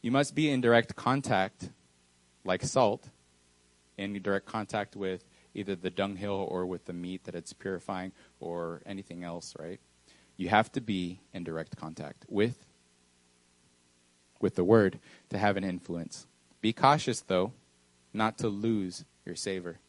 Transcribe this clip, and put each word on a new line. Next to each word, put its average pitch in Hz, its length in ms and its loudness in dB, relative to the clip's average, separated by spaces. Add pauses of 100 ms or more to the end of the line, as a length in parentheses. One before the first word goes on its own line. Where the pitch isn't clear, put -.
You 117 100 -2
must 139 240 2
be 151 140 4
in 127 100 2
direct 117 340 6
contact, 123 760 0 (720)
like 92 180 0
salt, 123 460 2 (880)
in 98 260 -6
direct 98 240 0
contact 104 480 -4
with 95 300 -4 (300)
either 101 200 -4
the 90 160 -4
dunghill 98 600 -2
or 90 160 -2
with 90 180 -6
the 90 80 -10
meat 90 320 -8
that 85 100 -12
it's 85 180 -10
purifying 92 600 -6 (280)
or 85 440 -6
anything 95 400 -12
else, 85 340 -10
right? 82 220 -10 (560)
You 92 140 -4
have 107 220 6
to 135 80 -2
be 92 400 -2 (120)
in 87 120 -8
direct 80 320 -6
contact 78 520 -12
with, 110 380 0 (1700)
with 101 140 2
the 90 100 2
word 101 360 6 (300)
to 101 80 -2
have 101 180 2
an 95 80 -4
influence. 87 640 -8 (340)
Be 110 120 2
cautious, 139 500 4
though, 95 300 0 (600)
not 110 260 0
to 117 100 0
lose 101 560 -2 (200)
your 90 100 -10
savor 87 440 -6 (100)